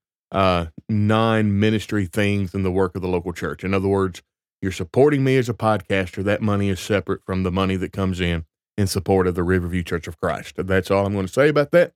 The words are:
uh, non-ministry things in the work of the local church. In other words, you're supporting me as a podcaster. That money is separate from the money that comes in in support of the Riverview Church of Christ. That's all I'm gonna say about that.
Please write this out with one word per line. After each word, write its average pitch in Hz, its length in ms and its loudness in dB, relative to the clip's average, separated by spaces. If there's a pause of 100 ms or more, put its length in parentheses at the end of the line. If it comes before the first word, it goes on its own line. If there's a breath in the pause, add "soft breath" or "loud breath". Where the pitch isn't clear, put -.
(340)
uh, 90 340 2 (220)
non-ministry 107 1160 2
things 101 480 -2
in 98 100 -4
the 92 80 0
work 92 240 0
of 92 60 -4
the 92 60 -4
local 90 240 -2
church. 78 320 -8
In 92 100 -2
other 98 140 0
words, 95 340 0 (400)
you're 95 100 -4
supporting 135 520 2
me 131 140 2
as 127 100 0
a 123 60 -4
podcaster. 98 680 -2
That 101 180 0
money 101 260 0
is 95 140 -2
separate 98 440 -2
from 92 180 -2
the 92 80 0
money 95 260 0
that 87 160 -6
comes 95 260 -2
in 85 260 -2 (320)
in 104 80 2
support 92 420 2
of 90 80 0
the 90 80 -2
Riverview 87 400 0
Church 82 240 -6
of 82 120 -14
Christ. - 380 -6
That's 95 340 0
all 98 140 4
I'm 101 100 -2
gonna 95 140 -2
say 135 180 2
about 147 240 2
that. 170 240 4